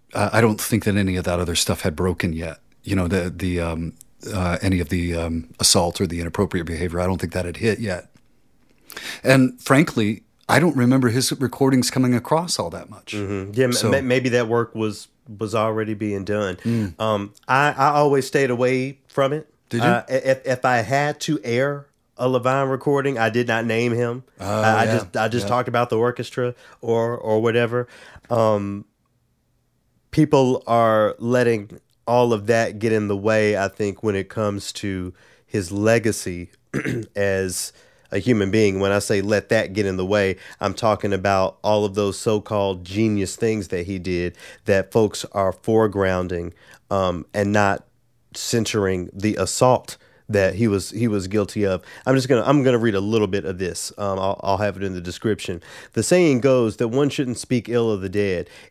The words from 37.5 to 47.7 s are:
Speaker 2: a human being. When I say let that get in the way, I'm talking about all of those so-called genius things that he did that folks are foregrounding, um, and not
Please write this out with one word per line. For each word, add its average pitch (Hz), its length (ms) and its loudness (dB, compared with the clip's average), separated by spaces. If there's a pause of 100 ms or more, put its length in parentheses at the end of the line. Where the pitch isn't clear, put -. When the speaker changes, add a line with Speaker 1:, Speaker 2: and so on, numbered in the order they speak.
Speaker 2:
a 101 80 -2
human 101 300 2
being. 98 300 2
When 98 120 2
I 101 80 2
say 98 220 0
let 101 280 0
that 101 240 0
get 101 120 0
in 95 120 -2
the 92 80 -2
way, 98 320 0 (240)
I'm 95 120 -2
talking 104 380 0
about 95 520 0
all 104 200 2
of 98 120 -4
those 101 220 0
so-called 98 680 -2
genius 101 500 -2
things 110 320 -2
that 90 180 -6
he 95 140 -6
did 87 380 -4 (280)
that 95 260 2
folks 110 420 2
are 98 180 0
foregrounding, 92 1000 0 (360)
um, 92 440 0
and 101 180 0
not 101 340 2 (480)